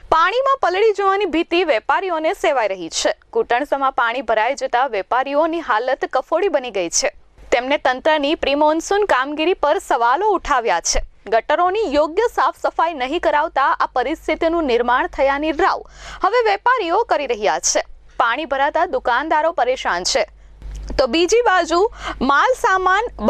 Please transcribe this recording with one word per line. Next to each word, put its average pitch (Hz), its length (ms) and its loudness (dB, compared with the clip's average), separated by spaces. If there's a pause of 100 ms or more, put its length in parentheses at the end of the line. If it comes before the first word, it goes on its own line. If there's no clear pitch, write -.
(140)
પાણીમાં 494 540 2
પલળી 403 340 2
જવાની 392 360 0
ભીતિ 339 260 0 (100)
વેપારીઓને 330 720 -2
સેવાઈ 247 320 2
રહી 170 240 -10
છે. - 180 0 (140)
ઘૂંટણસમાં 262 720 0
પાણી 233 260 -4
ભરાઈ 226 320 0
જતા 254 340 0
વેપારીઓની 285 760 -2
હાલત 254 440 -2
કફોડી 330 420 0
બની 240 220 -2
ગઈ 170 100 -2 (120)
છે. - 140 -4 (380)
તેમને 262 240 0
તંત્રની 285 640 0
પ્રી 269 180 0
મોન્સૂન 320 500 2
કામગીરી 302 540 0
પર 320 160 2
સવાલો 277 560 0
ઉઠાવ્યા 226 500 0
છે. - 160 0 (300)
ગટરોની 349 500 0 (140)
યોગ્ય 320 360 0
સાફ 277 300 -2
સફાઈ 339 380 -2
નહીં 262 260 -4
કરાવતા 294 400 0 (180)
આ 285 40 -4 (100)
પરિસ્થિતિનું 320 720 -2
નિર્માણ 240 460 2
થયાની 285 440 0
રાવ 359 240 0 (400)
હવે 440 240 2
વેપારીઓ 403 500 0 (140)
કરી 294 200 -2
રહ્યા 190 360 -2
છે. - 160 0 (380)
પાણી 247 320 -2
ભરાતા 302 400 0
દુકાનદારો 302 680 0
પરેશાન 233 520 -2
છે, 240 120 2 (720)
તો 269 160 2
બીજી 359 360 4
બાજુ 349 300 2 (520)
માલ 359 320 4
સામાન 381 480 2 (180)